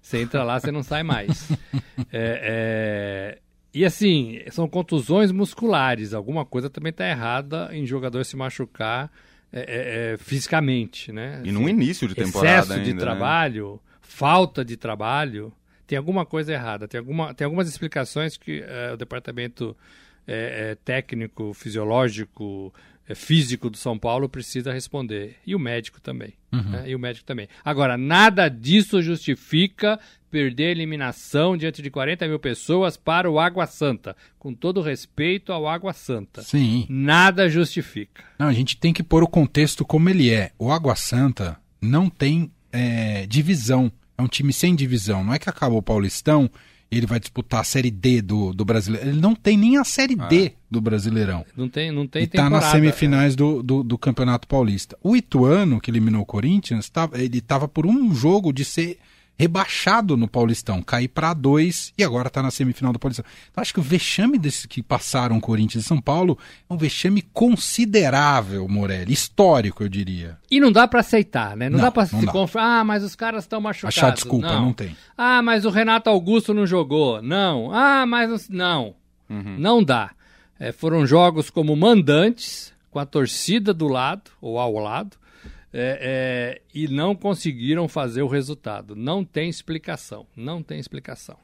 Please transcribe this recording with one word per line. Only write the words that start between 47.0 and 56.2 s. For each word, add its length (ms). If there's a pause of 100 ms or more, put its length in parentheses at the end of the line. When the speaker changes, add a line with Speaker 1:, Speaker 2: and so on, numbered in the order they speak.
Speaker 3:
vai 160
disputar 400
a 20
Série 280
D 300
do, 320
do 120
Brasileirão. 440
Ele 120
não 140
tem 220
nem 200
a 80
Série 300
D 380
Speaker 2:
Ah. 60 (100)
Speaker 3:
do 120
Brasileirão. 640 (100)
Speaker 1:
Não 140
tem, 220
não 140
tem 180
Speaker 3:
E 40
tá 160
Speaker 1:
temporada, 220
Speaker 3:
nas 80
semifinais 600
Speaker 1:
é. 40
Speaker 3:
do, 260
do, 200
do 140
Campeonato 500
Paulista. 540
O 140
Ituano, 640
que 100
eliminou 340